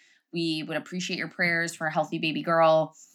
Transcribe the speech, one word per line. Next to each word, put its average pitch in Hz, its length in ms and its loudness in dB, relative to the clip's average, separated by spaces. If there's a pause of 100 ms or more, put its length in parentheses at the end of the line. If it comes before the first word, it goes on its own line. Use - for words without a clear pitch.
(320)
We 160 320 -2
would 156 120 -6
appreciate 180 420 -6
your 165 100 -6
prayers 170 460 -2
for 160 120 -4
a 151 60 -4
healthy 160 260 -2
baby 147 240 -2
girl. 160 540 4 (180)